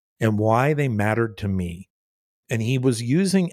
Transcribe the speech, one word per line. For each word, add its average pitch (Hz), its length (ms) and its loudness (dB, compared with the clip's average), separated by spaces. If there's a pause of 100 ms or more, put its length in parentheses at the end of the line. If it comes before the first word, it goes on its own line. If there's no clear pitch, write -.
(200)
and 110 180 2
why 113 360 2
they 143 160 0
mattered 110 480 -2
to 104 100 -6
me. 90 420 -6 (600)
And 113 120 -2
he 123 160 0
was 123 240 0
using 175 520 0